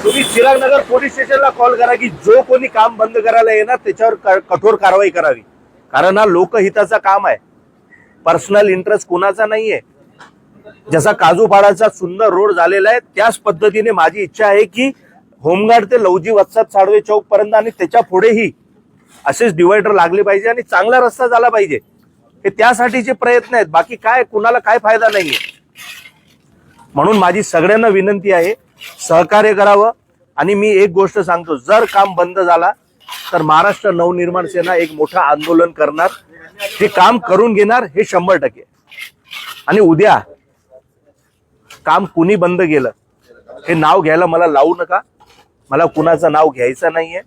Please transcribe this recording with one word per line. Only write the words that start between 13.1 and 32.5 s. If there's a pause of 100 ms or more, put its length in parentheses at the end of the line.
पद्धतीने
माझी
इच्छा
आहे
की (480)
होमगार्ड
ते
लवजी
वत्साद
साळवे
चौक
पर्यंत
आणि
त्याच्या
पुढेही (720)
असेच
डिवायडर
लागले
पाहिजे
आणि
चांगला
रस्ता
झाला
पाहिजे. (680)
हे
त्यासाठीचे
प्रयत्न
आहेत,
बाकी
काय,
कुणाला
काय
फायदा
नाहीये. (1600)
म्हणून
माझी
सगळ्यांना
विनंती
आहे, (540)
सहकार्य
करावं. (460)
आणि
मी
एक
गोष्ट
सांगतो,
जर
काम
बंद
झाला (600)